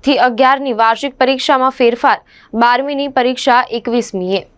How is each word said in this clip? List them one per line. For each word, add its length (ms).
થી 160
અગિયારની 560
વાર્ષિક 420
પરીક્ષામાં 560
ફેરફાર. 400
બારમીની 560
પરીક્ષા 400
એકવીસમીએ. 640